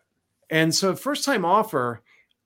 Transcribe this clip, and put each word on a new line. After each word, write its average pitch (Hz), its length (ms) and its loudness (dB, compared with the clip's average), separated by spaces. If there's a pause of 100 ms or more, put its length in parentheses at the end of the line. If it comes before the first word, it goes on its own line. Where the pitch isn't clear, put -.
(520)
And 160 220 2
so 185 220 0
first 285 300 -6
time 240 200 0
offer 165 580 0 (420)